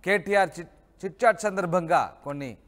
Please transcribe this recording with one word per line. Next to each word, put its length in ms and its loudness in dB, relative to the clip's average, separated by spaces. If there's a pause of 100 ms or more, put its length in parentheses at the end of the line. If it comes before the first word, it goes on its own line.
కేటీఆర్ 540 2
చిట్-, 460 -18
చిట్చాట్ 360 0
సందర్భంగా 840 0
కొన్ని 440 -10